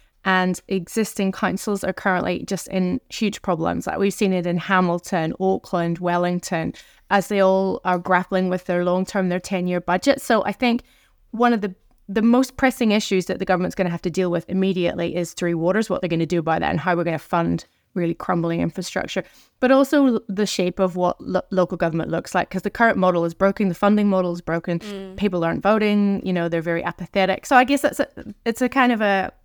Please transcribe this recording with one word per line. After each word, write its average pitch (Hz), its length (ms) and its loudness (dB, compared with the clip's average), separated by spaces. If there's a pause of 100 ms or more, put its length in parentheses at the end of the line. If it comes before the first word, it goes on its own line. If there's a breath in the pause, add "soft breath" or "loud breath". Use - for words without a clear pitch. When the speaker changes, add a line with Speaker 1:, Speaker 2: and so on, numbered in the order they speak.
(240 soft breath)
Speaker 1:
and 185 440 0
existing 190 640 -2
councils 196 520 -2
are 190 80 -2
currently 180 520 -2
just - 240 -6
in 185 400 -2
huge - 340 -2
problems. 165 440 -2
Like, 156 120 -4
we've 196 140 2
seen 196 200 0
it 180 140 -2
in 175 120 0
Hamilton, 175 840 0
Auckland, 175 600 -2
Wellington, 175 760 -2 (360 loud breath)
as 196 180 2
they 202 120 2
all 190 440 2
are 180 140 2
grappling 185 520 2
with 185 160 -2
their 175 180 0
long-term, 185 440 0
their 180 120 0
ten-year 180 400 -2
budget. 185 400 0
So 220 240 2
I 202 80 -4
think 240 300 0 (480 soft breath)
one 240 220 2
of 220 80 0
the, 196 120 -4 (360)
the 202 140 0
most 247 340 4
pressing 254 340 2
issues 202 360 0
that - 120 -4
the 190 60 -6
government's 180 320 0
gonna 180 140 0
have 170 120 -6
to 180 80 -4
deal 180 220 0
with 165 160 -2
immediately 180 680 0
is 170 180 -4
Three 170 220 -2
Waters, 185 340 0
what 185 140 -2
they're 180 60 -2
gonna 165 180 0
do 170 140 0
about 160 200 0
that - 100 0
and 165 100 0
how 175 160 0
we're 170 80 0
gonna 160 160 -2
fund 170 440 -2 (300)
really 170 200 -2
crumbling 170 460 -2
infrastructure, - 600 -6 (380 soft breath)
but 247 100 4
also 277 360 4
l-, 226 220 2
the 202 160 -2
shape 180 360 -2
of 185 160 0
what 180 240 0
lo-, 185 200 -2 (100)
local 185 280 0
government 165 320 -2
looks - 240 -4
like, 175 160 0
'cause 190 120 -6
the 208 80 -4
current - 280 2
model 180 260 2
is 170 80 -2
broken, 196 360 2
the 170 60 -2
funding 208 340 2
model 185 240 0
is 175 80 -8
broken, 170 400 -4
Speaker 2:
Mm. 196 360 -12
Speaker 1:
people 185 280 0
aren't 165 180 -2
voting, 208 640 2
you 185 60 0
know, 170 160 0
they're 165 120 -2
very 165 240 -2
apathetic. 185 640 -2
So 285 100 4
I 254 80 8
guess 277 180 2
that's - 180 0
a, - 80 -2 (360)
it's 226 160 -2
a 254 80 2
kind 247 240 2
of 214 80 -2
a 196 320 0 (120)